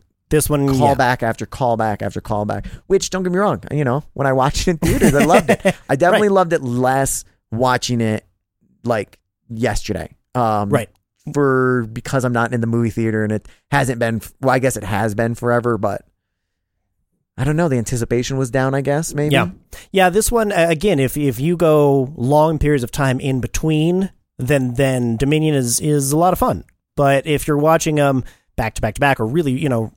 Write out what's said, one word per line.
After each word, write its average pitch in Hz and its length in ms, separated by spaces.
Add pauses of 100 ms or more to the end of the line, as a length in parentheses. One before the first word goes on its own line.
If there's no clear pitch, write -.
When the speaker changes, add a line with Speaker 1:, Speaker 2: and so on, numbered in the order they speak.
(300)
Speaker 1:
This 151 200
one, 143 180
yeah. 139 60
Speaker 2:
callback 131 500
after 113 220
callback 110 560
after 107 200
callback, 104 440 (220)
which, 190 240
don't 190 120
get 180 80
me 180 80
wrong, 190 320
you 147 140
know, 131 180 (100)
when 139 140
I 131 60
watched 131 340
it 180 40
in 160 80
theaters, - 360
I 143 100
loved 165 260
it. - 100 (200)
Speaker 1:
<laughs> - 80
Speaker 2:
I 139 60
definitely 202 320
Speaker 1:
Right. 196 80
Speaker 2:
loved 175 180
it 151 100
less 127 600 (280)
watching 123 500
it, 110 240 (580)
like, 113 360 (280)
yesterday. 107 680 (220)
Um, 107 340
Speaker 1:
Right. 117 200 (440)
Speaker 2:
for, 127 600
because 123 320
I'm 123 80
not 117 200
in 120 80
the 113 60
movie 117 220
theater 110 340
and 107 80
it 107 160 (240)
hasn't 135 280
been, 113 220 (200)
well, 131 120
I 135 60
guess 127 160
it 101 80
has 101 320
been 117 180
forever, 120 440
but 101 240 (1400)
I - 40
don't 151 120
know. 165 140
The 131 80
anticipation 120 600
was 131 120
down, 131 240
I 139 80
guess, 143 320
maybe. 147 200
Speaker 1:
Yeah. 107 160 (420)
Yeah, 185 180
this 208 220
one, 220 200
uh, 170 180
again, 165 300
if, 131 180
if 135 220
you 170 160
go 147 600
long 151 400
periods 147 260
of - 80
time 131 280
in 131 220
between, 160 680 (260)
then, 127 360
then 123 440
Dominion 156 360
is, 123 260
is 147 320
a 151 60
lot 180 160
of 170 60
fun. 147 240 (320)
But 139 320
if 143 200
you're 147 100
watching 156 420
'em 139 240 (320)
back 113 180
to - 80
back 110 140
to - 40
back 139 200
or 110 80
really, 143 240
you 135 180
know, 113 280